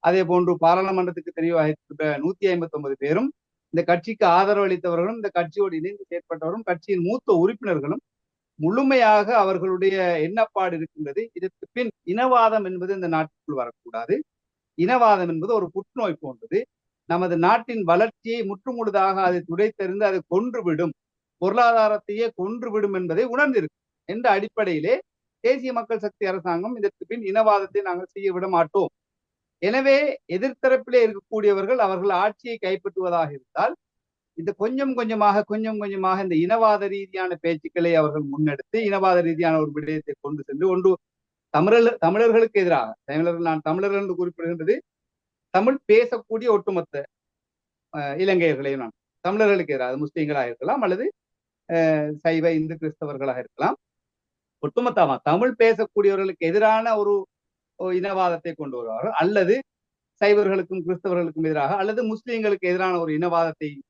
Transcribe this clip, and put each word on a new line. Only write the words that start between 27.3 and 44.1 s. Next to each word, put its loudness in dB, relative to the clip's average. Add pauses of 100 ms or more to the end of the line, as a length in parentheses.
நாங்கள் -6
செய்ய -4
விட -4
மாட்டோம். 2 (720)
எனவே 2 (120)
எதிர்த்தரப்பிலே 2
இருக்கக்கூடியவர்கள் 0
அவர்கள் 0
ஆட்சியை -2
கைப்பற்றுவதாக -2
இருந்தால் -4 (600)
இந்த -6
கொஞ்சம் -2
கொஞ்சமாக, 2
கொஞ்சம் -4
கொஞ்சமாக -2
இந்த -2
இனவாத 2
ரீதியான -6
பேச்சுக்களை 0
அவர்கள் 2
முன்னெடுத்து -2
இனவாத 2
ரீதியான 2
ஒரு -2
விடயத்தை -6
கொண்டு -8
சென்று -2
ஒன்று 2 (520)
தமிழர், 4
தமிழர்களுக்கு 2
எதிராக, 0
தமிழர்கள், -2
நான் -2
தமிழர்கள் -2
என்று -4